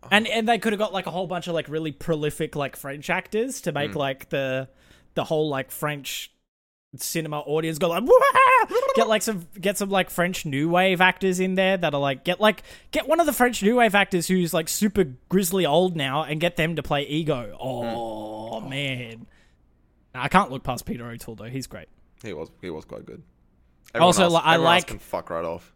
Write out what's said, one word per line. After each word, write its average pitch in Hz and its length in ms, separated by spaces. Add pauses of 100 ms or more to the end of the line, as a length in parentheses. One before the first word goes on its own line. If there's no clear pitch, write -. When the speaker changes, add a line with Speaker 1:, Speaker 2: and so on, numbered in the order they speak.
(120)
Speaker 1:
And, 214 160
and 220 200
they 233 120
could 196 140
have 196 60
got, 208 140
like, 185 140
a 160 40
whole 175 140
bunch 175 220
of, 175 80
like, 151 140
really 156 240
prolific, 156 600
like, 143 200
French 143 340
actors 214 520
to 170 100
make, 143 200
Speaker 2:
Mm. - 40
Speaker 1:
like, 139 340
the, 131 380 (480)
the 147 80
whole, 156 260
like, 131 220
French - 600 (680)
cinema 156 420
audience 156 400
go 185 100
like, 175 160
"Wah!" 508 640 (280)
Get, 226 120
like, 214 140
some, 196 260 (120)
get 190 180
some, 196 120
like, 190 200
French 175 360
new 147 240
wave 180 320
actors 185 380
in 185 160
there 190 220
that 165 160
are, 143 60
like, 139 260
get, 180 160
like, 214 200 (300)
get 294 160
one 320 140
of 339 40
the 294 80
French 247 300
new 226 140
wave 220 180
actors 190 320
who's, 180 260
like, 165 160
super 202 360 (240)
grizzly 185 360
old 170 300
now 143 280
and 151 180
get 170 160
them 165 180
to 147 80
play 143 240
Ego. 147 520
Oh, 113 1040
Speaker 2:
Mm. 135 60
Speaker 1:
man. 123 580 (880)
Nah, 127 100
I 139 40
can't 185 240
look 135 120
past 123 220
Peter 117 220
O'Toole, 117 280
though. 107 100
He's 127 220
great. 85 200 (340)
Speaker 2:
He 107 120
was, 80 180 (100)
he 92 80
was 78 160
quite - 200
good. - 180 (680)
Everyone 135 140
Speaker 1:
Also, 180 160
Speaker 2:
else, 175 100
Speaker 1:
li-, 165 100
I 160 120
Speaker 2:
everyone 165 180
else 180 100
Speaker 1:
like - 40
Speaker 2:
can - 120
fuck - 300
right 85 160
off. 85 300